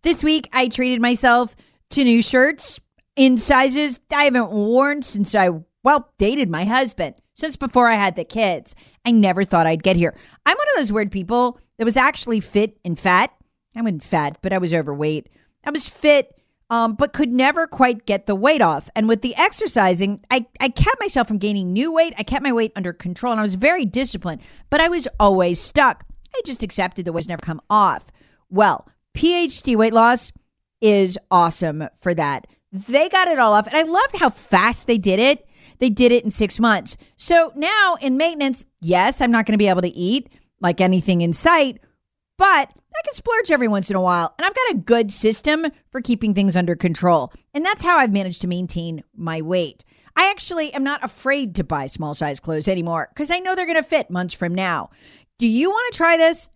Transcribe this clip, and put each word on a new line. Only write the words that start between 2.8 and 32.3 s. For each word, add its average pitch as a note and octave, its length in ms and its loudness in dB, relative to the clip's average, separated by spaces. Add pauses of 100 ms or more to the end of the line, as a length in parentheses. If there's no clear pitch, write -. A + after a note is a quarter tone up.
in C4 220 6
sizes C4+ 640 0 (100)
I D4 140 0
haven't B3 260 0
worn B3+ 520 0
since G#3 320 -4
I, F#3+ 160 4 (320)
well, C#4 340 2
dated A3+ 320 0
my E3 160 -4
husband, G#3+ 500 -2 (200)
since D#4 220 -8
before B3 320 2
I A3+ 80 2
had G3 200 0
the E3+ 80 -6
kids. F#3+ 500 -4 (300)
I A#3+ 60 -2
never G3 340 4
thought E3 220 2
I'd D#3+ 160 0
get F#3+ 140 2
here. E3+ 200 0 (300)
I'm E4+ 100 2
one D5 160 -2
of B4+ 60 2
those A3+ 140 -2
weird G#3 200 -2
people A#3+ 480 -2 (160)
that A3+ 80 -4
was A#3 140 2
actually B3 420 0
fit G#3+ 460 -2
and E3+ 120 -6
fat. F#3+ 360 2 (420)
I A3+ 60 -8
wasn't F#3+ 200 -4
fat, D3+ 380 -2
but F#3 140 -4
I F#3+ 40 0
was F3+ 140 -2
overweight. D3+ 560 -4 (340)
I D4 100 -8
was D4 140 -6
fit, - 480 2 (360)
um, A3+ 240 -2
but C#4+ 180 -2
could A#3+ 220 -2
never C#4+ 320 0
quite B3+ 400 0
get G3 180 -2
the G#3 100 -2
weight C4 280 2
off. D#3 340 0
And A3 120 0
with A3+ 120 2
the B3 160 -8
exercising, G3+ 920 0
I, A#3+ 160 -2 (120)
I C4 120 -2
kept A#4 300 0
myself C#4 280 -2
from G#3+ 80 -4
gaining G3 380 -4
new C#4+ 180 -2
weight. D#4+ 240 0
I A3 60 -6
kept B3+ 200 -4
my C4+ 120 0
weight A3+ 200 -2
under F3+ 200 -8
control, F3+ 360 -8
and A3 100 -2
I - 20 -2
was G3 140 -2
very D4 280 0
disciplined, G3 560 -6 (300)
but D4 100 2
I E4 80 4
was E4+ 180 -4 (140)
always F#3 400 4
stuck. - 460 0 (300)
I B4+ 80 -6
just C4 200 -8
accepted F#3 400 -6
the E3+ 80 -6
weight E3 160 -6
never E3+ 120 -8
come D#3+ 200 -8 (100)
off. G3+ 360 2 (440)
Well, F#3+ 380 2 (240)
P E4+ 240 0
H E4+ 260 -2
D A#3+ 140 0
Weight A3 160 4
Loss A3+ 400 2 (480)
is G3 360 2 (140)
awesome E3 560 0 (140)
for F3+ 120 -2
that. D3 360 -4 (240)